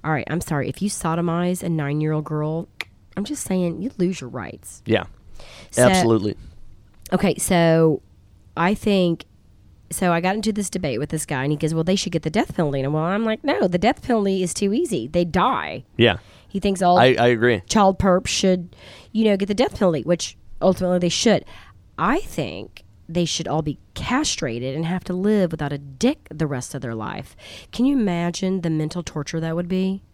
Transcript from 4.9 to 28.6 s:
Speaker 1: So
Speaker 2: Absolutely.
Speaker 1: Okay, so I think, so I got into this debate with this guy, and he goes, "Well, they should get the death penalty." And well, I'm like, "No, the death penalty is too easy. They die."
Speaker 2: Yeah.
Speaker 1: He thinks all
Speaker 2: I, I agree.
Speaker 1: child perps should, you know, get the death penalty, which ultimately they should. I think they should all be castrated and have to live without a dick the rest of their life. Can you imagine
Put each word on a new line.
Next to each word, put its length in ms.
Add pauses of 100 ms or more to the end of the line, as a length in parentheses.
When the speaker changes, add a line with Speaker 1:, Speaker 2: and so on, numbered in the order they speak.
Speaker 1:
So 180
Speaker 2:
Absolutely. 480 (800)
Speaker 1:
Okay, 220
so 640 (560)
I 160
think, 500 (680)
so 220
I 80
got 140
into 180
this 180
debate 280
with 120
this 160
guy, 180
and 80
he 60
goes, 160
"Well, 100
they 100
should 180
get 100
the 80
death 260
penalty." 240
And 120
well, 120
I'm 200
like, 200
"No, 240
the 100
death 240
penalty 400
is 120
too 180
easy. 340
They 180
die." 600 (120)
Speaker 2:
Yeah. 200 (320)
Speaker 1:
He 100
thinks 240
all 160
Speaker 2:
I, 200
I 100
agree. 400
Speaker 1:
child 320
perps 280
should, 460 (380)
you 140
know, 100
get 100
the 80
death 240
penalty, 240
which 340 (240)
ultimately 380
they 100
should. 360 (540)
I 220
think 640 (260)
they 160
should 220
all 160
be 160 (160)
castrated 800
and 100
have 200
to 80
live 400
without 200
a 60
dick 540
the 160
rest 260
of 60
their 160
life. 400 (340)
Can 140
you 120
imagine 680